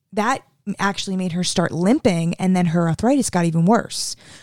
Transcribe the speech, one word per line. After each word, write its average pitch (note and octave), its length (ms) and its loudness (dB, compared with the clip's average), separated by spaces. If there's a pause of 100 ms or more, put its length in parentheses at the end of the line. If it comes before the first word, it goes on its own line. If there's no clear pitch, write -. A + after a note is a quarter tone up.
(120)
that G#3+ 300 -2 (360)
actually G3 380 -4
made F#3 160 -2
her F3 120 -2
start - 280 0
limping, F3 600 2
and F#3 200 0
then F3+ 120 2
her E3+ 220 2
arthritis A#3+ 420 0
got F3 140 0
even E3 200 2
worse. - 500 0 (280)